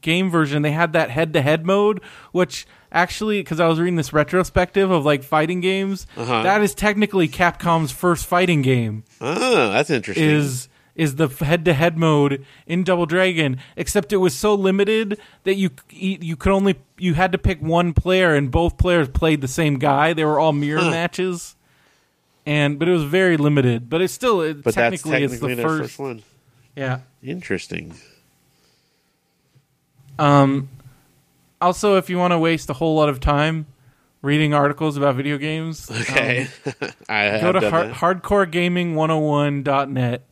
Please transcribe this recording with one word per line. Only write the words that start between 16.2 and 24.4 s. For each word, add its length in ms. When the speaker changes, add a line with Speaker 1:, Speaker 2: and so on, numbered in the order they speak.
Speaker 1:
you 120
could 160
only, 260
you 180
had 180
to 60
pick 220
one 320
player, 420
and 160
both 280
players 300
played 340
the 60
same 300
guy. 360
They 100
were 160
all 140
mirror 260
Speaker 2:
Huh. 100
Speaker 1:
matches, 680
and, 320
but 100
it 40
was 120
very 320
limited. 540
But 100
it's 140
still, 260